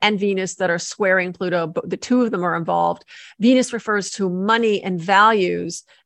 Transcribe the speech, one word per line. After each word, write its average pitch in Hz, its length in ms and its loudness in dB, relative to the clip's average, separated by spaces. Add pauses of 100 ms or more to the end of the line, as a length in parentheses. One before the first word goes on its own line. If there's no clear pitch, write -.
and 208 160 0
Venus 190 380 -2
that 185 140 -2
are 175 100 -2
squaring 185 540 0
Pluto, 175 340 -2
but 175 220 -6
the 185 80 -4
two 247 260 0
of 226 80 -2
them 180 140 -4
are 170 100 0
involved. 170 480 0 (360)
Venus 247 340 4
refers 208 380 -4
to 196 180 -2
money 208 520 0
and 180 200 -4
values 180 840 2 (220)